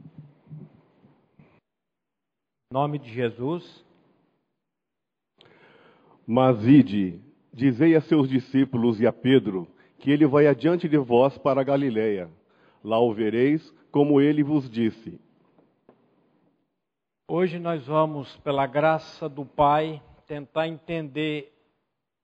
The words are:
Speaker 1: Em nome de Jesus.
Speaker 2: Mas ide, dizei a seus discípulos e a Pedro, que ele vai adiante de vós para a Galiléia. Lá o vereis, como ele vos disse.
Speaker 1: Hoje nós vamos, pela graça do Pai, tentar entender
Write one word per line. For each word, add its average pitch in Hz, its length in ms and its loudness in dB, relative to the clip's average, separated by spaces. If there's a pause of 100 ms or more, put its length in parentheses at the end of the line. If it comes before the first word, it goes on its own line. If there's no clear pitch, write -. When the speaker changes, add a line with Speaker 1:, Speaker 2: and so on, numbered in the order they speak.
(1400)
Speaker 1:
Em - 1300 -20
nome 147 260 -2
de 120 140 -16
Jesus. 123 720 -6 (2500)
Speaker 2:
Mas 120 380 2
ide, 101 560 4 (320)
dizei 135 420 2
a 156 60 4
seus 147 260 0
discípulos 127 720 0
e 117 80 2
a 110 60 2
Pedro, 104 560 0 (300)
que - 120 -4
ele 147 140 4
vai 147 220 4
adiante 156 420 0
de 147 80 2
vós 127 400 2
para 160 240 -2
a 135 40 -2
Galiléia. 110 680 -2 (520)
Lá 110 160 -2
o 120 140 2
vereis, 117 580 -2 (220)
como 143 260 2
ele 147 240 2
vos 139 280 -2
disse. 113 500 -6 (2000)
Speaker 1:
Hoje 170 300 -4
nós 170 260 -6
vamos, 151 540 -2
pela 139 300 -4
graça 156 600 -2
do 139 160 -12
Pai, 151 560 0 (280)
tentar 151 400 -8
entender 151 840 -8 (720)